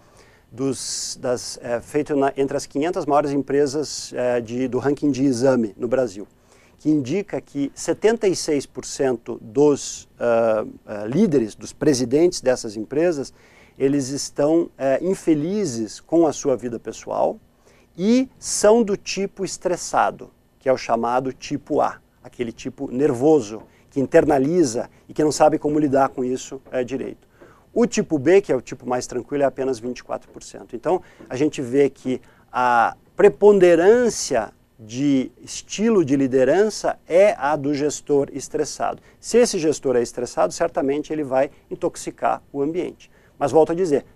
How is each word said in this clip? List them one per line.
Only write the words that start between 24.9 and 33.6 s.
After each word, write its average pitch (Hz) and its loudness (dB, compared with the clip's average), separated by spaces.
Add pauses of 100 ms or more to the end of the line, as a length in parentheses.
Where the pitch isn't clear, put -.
e - -18
que 156 -2
não 151 2
sabe 151 2
como 151 -2
lidar 135 2
com 135 -6
isso, 127 -8 (100)
eh, 127 -2
direito. 113 -10 (460)
O 233 2
tipo 165 -2
B, 175 4
que - -2
é 139 0
o 117 -2
tipo 127 -14
mais 123 -4
tranquilo, 131 -4
é - 4
apenas 131 -2
vinte 120 -10
e - -20
quatro - -10
por - -20
cento. - -16
Então, 160 -2 (280)
a 131 -8
gente 151 -2
vê 135 2
que 127 -6 (300)
a 120 2 (200)
preponderância 196 4 (260)